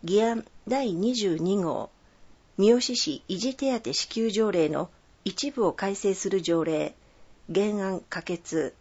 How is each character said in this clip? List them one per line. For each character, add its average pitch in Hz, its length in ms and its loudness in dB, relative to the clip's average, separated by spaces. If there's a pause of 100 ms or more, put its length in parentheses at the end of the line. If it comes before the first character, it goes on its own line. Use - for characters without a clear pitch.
議 196 180 4
案 226 220 0 (240)
第 254 240 0
二 208 220 0
十 196 240 0
二 180 200 0
号、 151 320 -2 (680)
三 196 100 6
好 240 120 8
市 240 480 -2
維 190 100 -4
持 254 160 -2
手 262 260 0
当 135 120 -6
支 - 160 -4
給 226 220 0
条 214 200 2
例 170 180 4
の 156 220 -2 (340)
一 277 280 -4
部 220 140 2
を 165 60 2
改 196 220 -2
正 196 200 0
す 190 140 -4
る 190 140 0
条 165 220 2
例。 151 300 -2 (580)
原 208 320 2
案 190 240 -4
可 175 120 -8
決。 160 600 -4